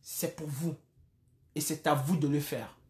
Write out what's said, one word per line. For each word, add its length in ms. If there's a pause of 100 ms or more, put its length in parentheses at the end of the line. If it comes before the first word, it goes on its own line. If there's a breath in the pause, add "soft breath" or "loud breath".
c'est 340
pour 120
vous. 280 (800)
Et 60
c'est 260
à 60
vous 240
de 100
le 140
faire. 340 (140)